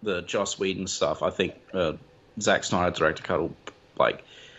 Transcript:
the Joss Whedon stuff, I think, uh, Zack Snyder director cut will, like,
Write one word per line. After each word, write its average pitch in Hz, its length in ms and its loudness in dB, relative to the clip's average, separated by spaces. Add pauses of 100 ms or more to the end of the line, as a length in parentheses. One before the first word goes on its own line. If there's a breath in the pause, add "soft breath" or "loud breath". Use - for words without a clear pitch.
the 90 180 -2
Joss 101 340 -2
Whedon 95 300 -2
stuff, 78 380 -2
I 87 60 2
think, 92 240 0 (200)
uh, 85 200 0 (460)
Zack 196 220 4
Snyder 180 340 2
director - 280 0
cut 85 160 0
will, 78 160 -4 (420)
like, - 240 2 (360 loud breath)